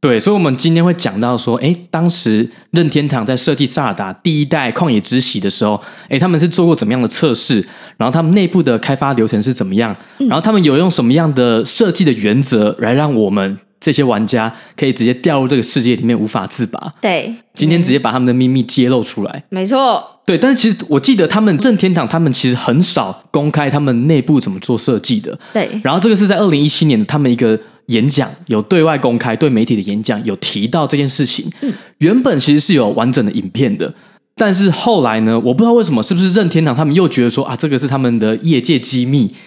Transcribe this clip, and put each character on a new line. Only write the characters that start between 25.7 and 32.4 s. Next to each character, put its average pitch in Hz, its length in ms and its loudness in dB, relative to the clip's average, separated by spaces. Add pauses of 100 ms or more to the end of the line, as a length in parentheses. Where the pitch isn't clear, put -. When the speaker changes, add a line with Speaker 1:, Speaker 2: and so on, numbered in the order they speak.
Speaker 1:
然 135 80 2
后 180 80 0
这 202 80 2
个 220 80 4
是 202 100 2
在 196 120 2
二 208 100 2
零 147 140 2
一 151 40 2
七 156 200 0
年 131 120 4
的 107 60 2
他 147 140 -4
们 135 120 2
一 120 60 2
个 110 220 2 (280)
演 110 220 2
讲， 139 220 0 (160)
有 127 160 -2
对 175 220 2
外 160 120 2
公 123 220 0
开， 113 160 -2
对 143 160 2
媒 113 140 2
体 123 100 0
的 104 80 -2
演 101 180 -4
讲 110 240 -4
有 101 120 -4
提 107 320 -6
到 156 180 0
这 147 100 -2
件 143 120 0
事 131 180 -2
情。 - 240 -6 (120)
Speaker 2:
嗯。 277 100 -4 (260)
Speaker 1:
原 208 240 2
本 233 160 0
其 139 140 0